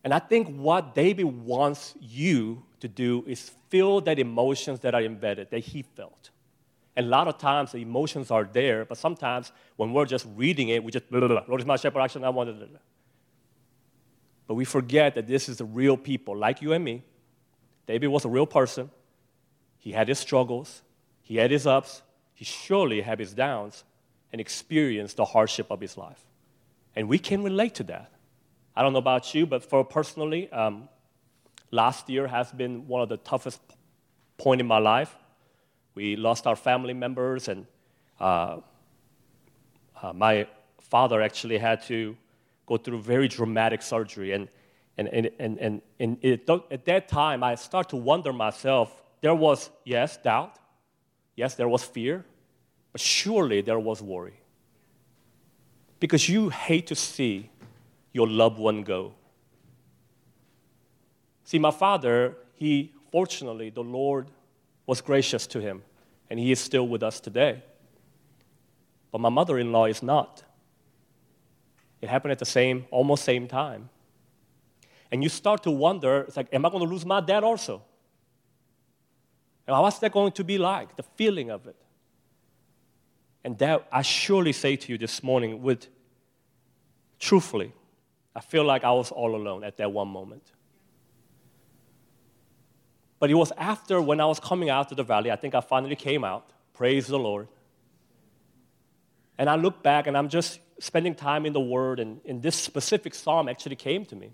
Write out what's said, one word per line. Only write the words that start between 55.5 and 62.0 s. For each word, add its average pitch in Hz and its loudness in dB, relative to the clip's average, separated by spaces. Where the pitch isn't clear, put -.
Because 160 4
you 202 2
hate 165 -2
to 170 -4
see 107 -4
your 117 2
loved 110 4
one 107 2
go. 95 -6
See, 165 -2
my 151 4
father, 127 2